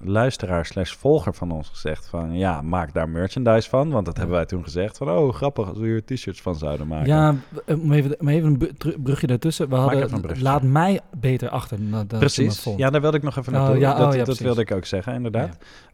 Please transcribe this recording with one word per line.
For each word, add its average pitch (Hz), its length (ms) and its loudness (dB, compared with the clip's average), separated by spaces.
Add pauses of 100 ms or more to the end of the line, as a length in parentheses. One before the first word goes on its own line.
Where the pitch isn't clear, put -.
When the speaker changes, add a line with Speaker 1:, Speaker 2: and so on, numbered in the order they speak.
Speaker 1:
luisteraar 95 600 0
slash - 280 -4
volger 139 400 2
van 87 160 -6
ons 78 180 -6
gezegd - 380 -8
van, 85 320 -6
"Ja, 87 240 0
maak 80 320 -4
daar 82 140 0
merchandise 110 600 2
van." 143 220 0
Want 113 140 0
dat 82 100 -4
Speaker 2:
Ja. - 60 -4
Speaker 1:
hebben 87 180 0
wij 82 80 0
toen 90 180 -6
gezegd 87 340 -4
van, 139 120 -4
"Oh, 160 240 2
grappig 135 340 -2
als 92 100 -10
we 110 80 -4
hier 113 180 -2
t-shirts - 380 -8
van 90 120 -2
zouden 76 320 -4
maken." 80 200 -2
Speaker 2:
Ja, 151 280 4 (320)
eh, 156 140 0
om 156 120 2
even, 147 280 2
maar 147 120 2
even 160 160 2
een 143 100 4
bu-, - 180 -2
tru-, - 220 -4
brugje 139 280 -2
daartussen. 139 420 0
We 131 60 -2
Speaker 1:
Maak 127 100 2
Speaker 2:
hadden, 135 180 2
Speaker 1:
even 117 120 -2
een 107 80 -2
brugje. 127 200 -4
Speaker 2:
"Laat 135 200 2
mij 160 380 2 (160)
beter 127 320 0
achter 117 300 -6
dan 104 120 -4
dat 107 100 -2
je 104 140 -4
me 110 40 0
Speaker 1:
Precies. 113 420 4
Speaker 2:
vond." 104 180 -4
Speaker 1:
Ja, 135 120 4
daar 147 100 4
wilde 151 160 2
ik 147 60 0
nog 143 140 -4
even 131 160 -4
Speaker 2:
Oh, 135 60 2
Speaker 1:
naartoe. 135 200 4
Speaker 2:
ja, 135 160 4
Speaker 1:
Dat, 127 120 4
Speaker 2:
oh, - 40 6
ja, 135 60 2
Speaker 1:
dat 123 80 2
Speaker 2:
precies. 127 200 -2
Speaker 1:
wilde 120 160 2
ik 107 120 0
ook 92 120 -2
zeggen, 101 300 -4
inderdaad. 123 420 -4 (380)